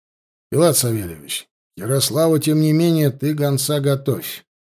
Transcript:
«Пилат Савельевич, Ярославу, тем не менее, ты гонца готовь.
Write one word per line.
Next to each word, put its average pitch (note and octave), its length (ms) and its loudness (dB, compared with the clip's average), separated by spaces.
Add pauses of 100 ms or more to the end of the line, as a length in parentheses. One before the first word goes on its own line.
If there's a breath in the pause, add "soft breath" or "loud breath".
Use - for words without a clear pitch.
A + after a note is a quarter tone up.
(500)
«Пилат D3 260 2
Савельевич, F2 720 -4 (280)
Ярославу, C#3 600 0
тем D#3 220 2
не D#3 120 4
менее, D#3+ 380 2
ты C#3 240 -2
гонца C#3+ 460 -2
готовь. C#3 640 -2 (240)